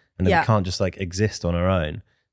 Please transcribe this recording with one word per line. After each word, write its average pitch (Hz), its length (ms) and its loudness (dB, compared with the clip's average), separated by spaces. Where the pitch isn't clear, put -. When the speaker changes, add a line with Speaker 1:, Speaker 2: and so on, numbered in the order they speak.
Speaker 1:
and 92 80 2
that - 60 4
Speaker 2:
Yeah. 170 80 4
Speaker 1:
we 151 60 -2
can't 104 200 2
just, 92 140 -6
like, 95 180 -2
exist 95 460 -4
on 87 100 0
our 87 160 0
own. 80 320 -2